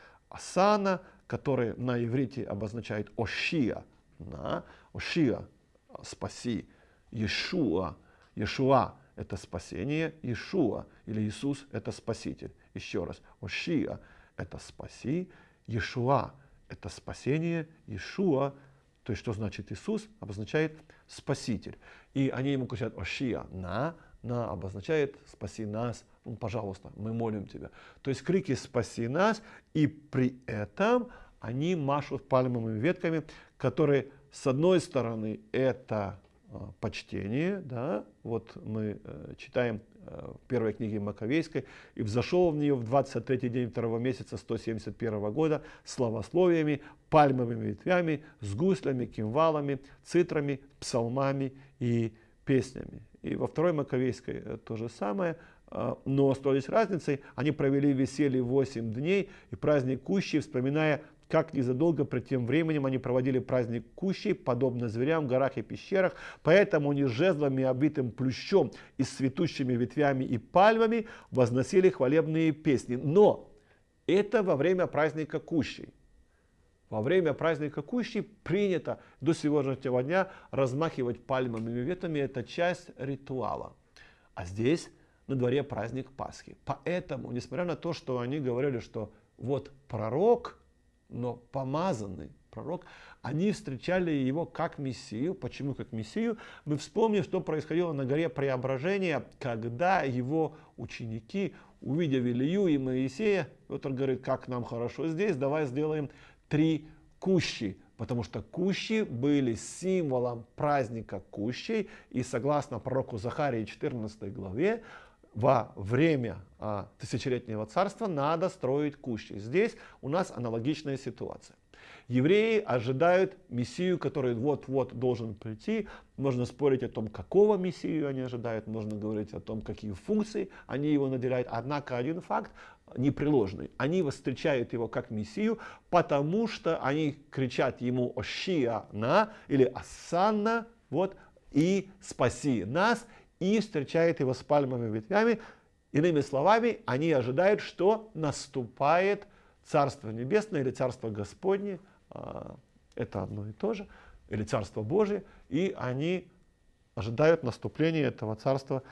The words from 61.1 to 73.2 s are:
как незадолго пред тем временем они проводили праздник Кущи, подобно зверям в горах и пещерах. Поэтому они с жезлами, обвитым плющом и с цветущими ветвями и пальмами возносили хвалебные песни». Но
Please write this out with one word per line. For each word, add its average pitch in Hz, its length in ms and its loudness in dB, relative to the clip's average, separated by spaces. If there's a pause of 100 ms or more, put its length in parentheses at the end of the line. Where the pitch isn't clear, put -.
как 160 240 2
незадолго 135 520 2
пред 123 220 -4
тем 127 180 0
временем 151 400 2
они 131 140 0
проводили 127 400 2
праздник 120 460 0 (100)
Кущи, - 380 -2
подобно 120 540 0
зверям 139 380 2
в 123 40 -2
горах 131 280 2
и 110 60 -4
пещерах. 185 520 0 (280)
Поэтому 160 480 6
они 143 140 2
с 131 40 2
жезлами, 143 540 2
обвитым 131 480 2
плющом 131 600 2 (260)
и 135 60 2
с 127 60 0
цветущими 135 640 0
ветвями 131 520 2
и 120 120 0
пальмами 220 720 4 (240)
возносили 127 580 6
хвалебные 156 640 4
песни». 135 460 2
Но 156 520 6 (560)